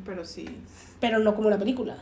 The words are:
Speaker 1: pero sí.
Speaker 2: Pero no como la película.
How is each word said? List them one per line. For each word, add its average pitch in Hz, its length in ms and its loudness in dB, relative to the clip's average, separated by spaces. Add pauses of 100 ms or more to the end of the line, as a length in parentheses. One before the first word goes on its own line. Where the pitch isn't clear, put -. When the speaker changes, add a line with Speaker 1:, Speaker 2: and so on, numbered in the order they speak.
Speaker 1:
pero 180 200 -8
sí. - 200 -12 (540)
Speaker 2:
Pero 226 200 2
no 214 160 4
como 214 140 4
la 202 80 6
película. 240 440 -2